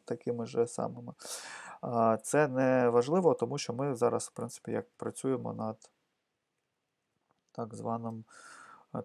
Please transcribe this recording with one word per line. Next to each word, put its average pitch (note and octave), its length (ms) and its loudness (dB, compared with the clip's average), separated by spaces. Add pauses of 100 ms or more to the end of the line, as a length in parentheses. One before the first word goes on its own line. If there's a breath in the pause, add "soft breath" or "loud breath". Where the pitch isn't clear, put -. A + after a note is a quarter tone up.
такими A#2+ 400 -4
же A#2 220 0
самими. A#2+ 460 -6 (680 loud breath)
А, A2+ 360 4
це D3 300 2
не B2+ 420 4
важливо, C#3 440 6
тому B2 240 -2
що - 160 -4
ми C3+ 220 -2
зараз, A#2 320 2
в - 40 -16
принципі, - 400 -8
як G#2+ 140 -2 (120)
працюємо A#2 560 -4
над A2+ 380 -8 (1600)
так A2 240 -8
званим, A2+ 500 -4 (720 loud breath)
е, - 100 -4